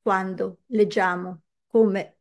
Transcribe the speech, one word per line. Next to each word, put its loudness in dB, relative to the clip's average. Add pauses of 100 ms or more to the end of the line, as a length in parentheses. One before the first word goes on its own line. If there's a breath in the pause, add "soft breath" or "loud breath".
quando -4
leggiamo -2 (240)
come 0